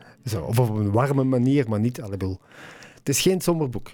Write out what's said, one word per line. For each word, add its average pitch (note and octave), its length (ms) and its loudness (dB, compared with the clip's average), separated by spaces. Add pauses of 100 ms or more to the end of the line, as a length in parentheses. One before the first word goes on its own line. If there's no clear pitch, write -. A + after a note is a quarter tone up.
(240)
Zo, F#2+ 200 -4
of A2+ 140 0
op B2+ 100 4
een G#2+ 220 0
warme C3+ 340 2
manier, C3 440 2
maar G#2+ 120 0
niet, A#2+ 200 -2
allee, G2+ 160 -10
bedoel, F#2+ 220 -4 (560)
het - 140 -8
is C#3 120 0
geen F#3 200 2
somber E3 280 0
boek. A2+ 260 -8